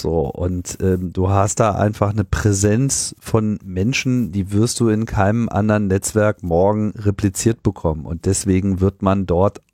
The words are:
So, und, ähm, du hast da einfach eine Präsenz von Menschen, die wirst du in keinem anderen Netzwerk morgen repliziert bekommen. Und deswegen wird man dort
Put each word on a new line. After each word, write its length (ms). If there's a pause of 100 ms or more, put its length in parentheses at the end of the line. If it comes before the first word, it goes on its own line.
So, 200
und, 600
ähm, 300
du 180
hast 300
da 160
einfach 360
eine 120
Präsenz 960
von 440
Menschen, 680
die 220
wirst 260
du 80
in 180
keinem 440
anderen 380
Netzwerk 540
morgen 560
repliziert 640
bekommen. 440
Und 200
deswegen 540
wird 220
man 240
dort 360 (120)